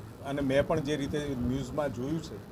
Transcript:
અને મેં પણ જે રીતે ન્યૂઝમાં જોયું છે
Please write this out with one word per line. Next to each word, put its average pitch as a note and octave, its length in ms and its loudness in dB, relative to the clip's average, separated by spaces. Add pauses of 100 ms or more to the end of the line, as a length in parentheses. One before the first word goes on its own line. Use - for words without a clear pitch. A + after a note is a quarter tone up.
(260)
અને C#3+ 160 0
મેં C#3 260 6
પણ D#3+ 120 4
જે D3 160 0
રીતે C#3+ 240 0
ન્યૂઝમાં C3+ 760 0
જોયું C#3 280 -2
છે G#2+ 160 -8 (140)